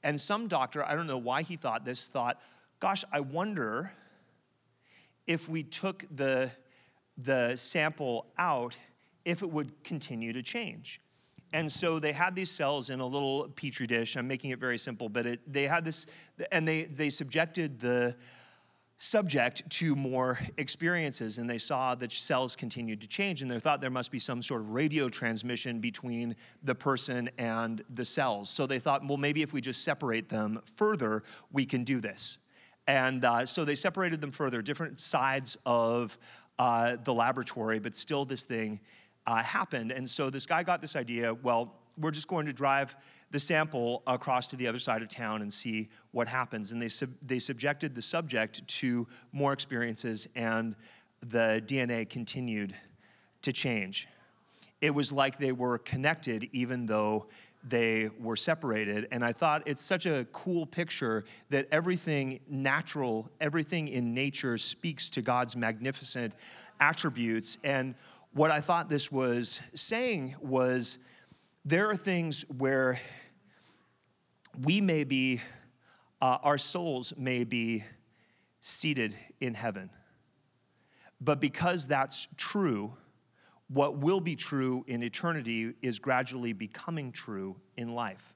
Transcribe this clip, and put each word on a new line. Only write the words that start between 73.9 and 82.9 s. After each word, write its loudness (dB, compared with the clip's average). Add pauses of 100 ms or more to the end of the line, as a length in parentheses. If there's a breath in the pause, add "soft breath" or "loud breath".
we 4
may 4
be, 2 (800 loud breath)
uh, 4
our 4
souls 0
may 0
be 0 (800 soft breath)
seated 2 (280)
in 0
heaven. -4 (1300 soft breath)
But 2
because 2
that's 0
true, 0 (760 soft breath)